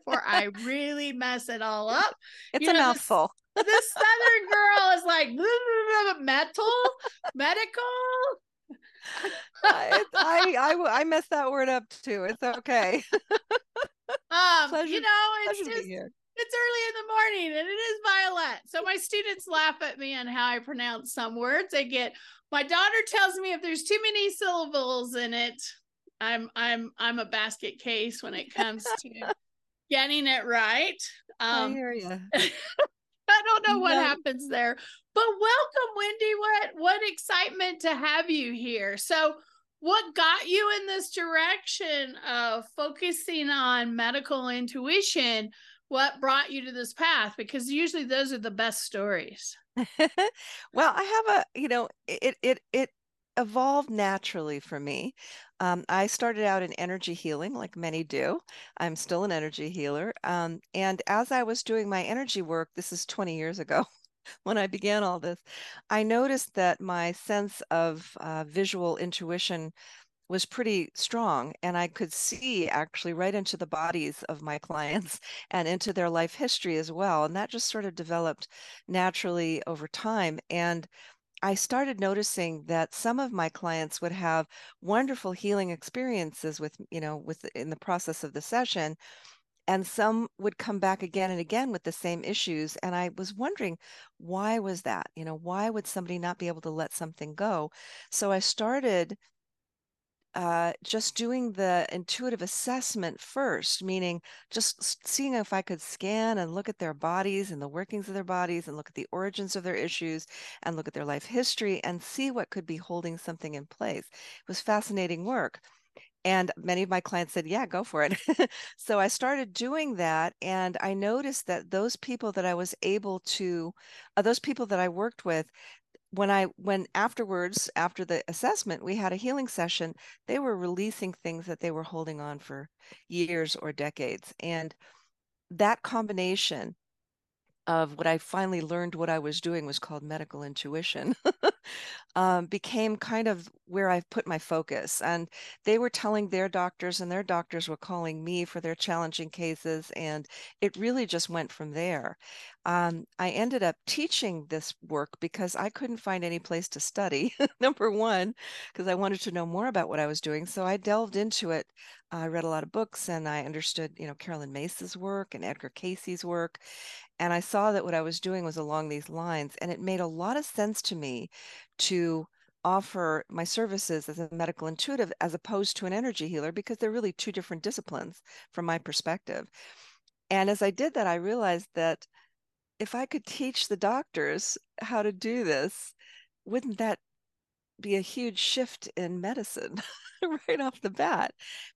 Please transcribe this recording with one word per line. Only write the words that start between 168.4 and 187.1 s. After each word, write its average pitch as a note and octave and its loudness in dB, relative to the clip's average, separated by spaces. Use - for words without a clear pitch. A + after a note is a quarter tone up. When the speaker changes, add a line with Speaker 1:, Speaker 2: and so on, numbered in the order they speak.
Speaker 2:
was D#3+ -6
along D#3 -2
these D3 -8
lines. D#3+ -4
And F3 -4
it - -6
made F#3 -2
a F3 0
lot F3 -4
of D4+ -2
sense G#3+ -2
to F#3+ -4
me C3 -6
to E3 0
offer F3+ 0
my E3+ -6
services F#3+ -2
as D#3 -10
a E3 -6
medical E3 -4
intuitive G3 -2
as E3 0
opposed G3+ -2
to F#3+ -6
an F#3 -2
energy G#3 -2
healer, D#3 -2
because G3+ -6
they're A3 0
really A3 -2
two - -6
different F3+ -8
disciplines - -8
from E3+ -4
my E3 0
perspective. - -4
And G3 4
as G#3 0
I G3 4
did C#4 0
that, A3 2
I F3 2
realized F#3 0
that E3 0
if G#3+ -6
I B3 -2
could - -6
teach - -2
the G#3 0
doctors F#3+ 0
how A3 0
to G#3 0
do A#3+ -2
this, D3+ -2
wouldn't A3+ -2
that A3 0